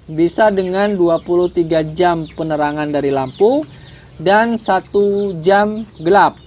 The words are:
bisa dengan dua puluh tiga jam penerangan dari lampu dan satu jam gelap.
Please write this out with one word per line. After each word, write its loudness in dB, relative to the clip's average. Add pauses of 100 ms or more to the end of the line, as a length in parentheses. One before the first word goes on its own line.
bisa 0
dengan 0
dua 2
puluh 0
tiga 0
jam -2
penerangan -4
dari 0
lampu 0 (560)
dan 2
satu -2
jam 2 (160)
gelap. 2